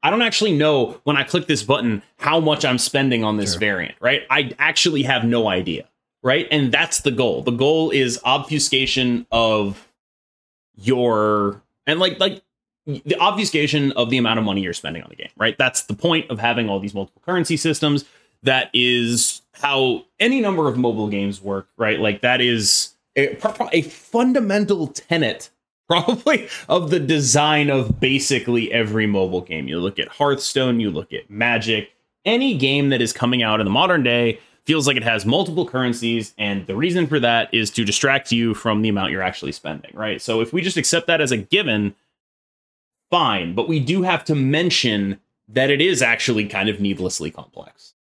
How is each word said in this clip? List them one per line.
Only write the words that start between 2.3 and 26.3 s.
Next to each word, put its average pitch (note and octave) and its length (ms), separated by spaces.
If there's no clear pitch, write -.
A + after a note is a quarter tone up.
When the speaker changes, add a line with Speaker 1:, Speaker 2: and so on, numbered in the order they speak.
Speaker 1:
much D3+ 240
I'm B2+ 140
spending B2+ 460
on G#2+ 140
this G2 160
Speaker 2:
Sure. E2+ 60
Speaker 1:
variant, G2 400
right? C3 300
I C3+ 300
actually D#3 440
have B2+ 220
no A#2 220
idea, F2+ 380
right? D3 300
And C#3 200
that's D#3 300
the D3 100
goal. A#2 300
The B2 100
goal D3+ 380
is B2+ 340
obfuscation C3 1080
of A2 560
your, G#2+ 840
and, D#3 120
like, F#3 200
like, F#3+ 220
the D3+ 340
obfuscation D#3 760
of A#2+ 160
the C3 80
amount A2+ 200
of A2 80
money G2 160
you're F2 120
spending D#2+ 280
on - 80
the - 60
game, - 220
right? A2 200
That's - 260
the G#2 120
point D#3+ 340
of A2+ 100
having A#2 300
all G2 100
these G2+ 140
multiple - 320
currency E3+ 320
systems. D3 480
That C3 300
is A#2+ 680
how C3+ 520
any B3 200
number F#3 280
of A#2+ 100
mobile A2 300
games G2+ 340
work, G2 260
right? G#2+ 220
Like, G#2 220
that B2 200
is A#2 520
a, C#3 200
pro-, - 180
pro-, - 180
a E3 100
fundamental G#3 1080
tenet - 600
<laughs> - 200
probably A#3 600